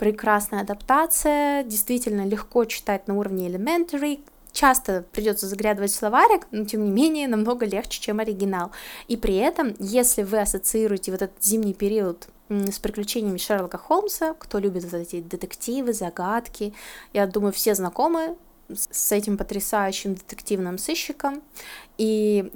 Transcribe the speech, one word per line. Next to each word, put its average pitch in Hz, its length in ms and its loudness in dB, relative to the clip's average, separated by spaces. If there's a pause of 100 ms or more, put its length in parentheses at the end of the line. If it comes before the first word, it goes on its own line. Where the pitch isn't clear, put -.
Прекрасная 208 640 2
адаптация, 285 1000 2
действительно 214 640 0
легко 214 380 2
читать 202 420 -4
на 202 100 0
уровне 190 320 -2
Elementary, 294 760 0 (320)
часто 247 560 4
придется 208 340 0
заглядывать 202 440 0
в - 40 -2
словарик, 330 560 4
но, 214 140 -2
тем 214 200 -2
не 202 60 2
менее, 285 380 4
намного 233 380 2
легче, - 340 -4
чем 214 200 -2
оригинал. 196 500 -2 (360)
И 233 100 -2
при 196 200 2
этом, 269 420 2
если 226 440 2
вы 208 180 2
ассоциируете 202 720 0
вот 185 100 -2
этот - 220 -4
зимний 208 300 2
период, 202 540 -2 (200)
м, 202 240 -2
с - 60 -8
приключениями 208 600 -2
Шерлока 185 400 -2
Холмса, 339 600 0
кто - 200 -4
любит 185 260 0
вот 175 100 -8
эти 170 260 -6
детективы, 233 720 -4
загадки, 208 800 -4 (400)
я 202 140 2
думаю, 202 260 2
все 208 220 2
знакомы 320 600 0 (320)
с, - 220 -6
с - 220 -2
этим 208 240 2
потрясающим 196 800 -2
детективным 185 640 -4
сыщиком. 294 640 -4 (560)
И 214 580 2